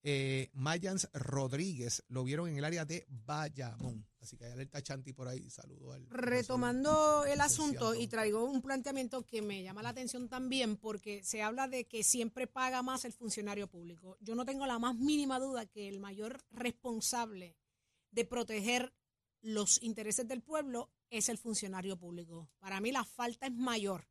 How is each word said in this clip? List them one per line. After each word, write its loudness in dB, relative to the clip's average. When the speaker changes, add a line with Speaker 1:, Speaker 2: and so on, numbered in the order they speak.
Speaker 1:
eh, 2
Mayans 0
Rodríguez, 0
lo -2
vieron 0
en -2
el 0
área 0
de -6
Bayamón. -6
Así -16
que -16
hay -10
alerta -8
Ashanti -8
por -8
ahí. -8
Saludo -16
al -14
Speaker 2:
Retomando 2
Speaker 1:
profesor 8
Speaker 2:
el 4
asunto, 6
Speaker 1:
licenciado. 2
Speaker 2:
y 0
traigo 2
un 2
planteamiento -2
que -4
me -4
llama -10
la -4
atención -6
también, 2
porque -6
se -2
habla 2
de -2
que -2
siempre 4
paga 0
más -2
el -6
funcionario -4
público. -16
Yo -6
no 0
tengo -2
la 2
más 2
mínima 4
duda -2
que -10
el -8
mayor -8
responsable -2
de 2
proteger 0
los 4
intereses -2
del -4
pueblo -2
es 0
el -2
funcionario -4
público. -12
Para -6
mí 2
la 2
falta -4
es -2
mayor 0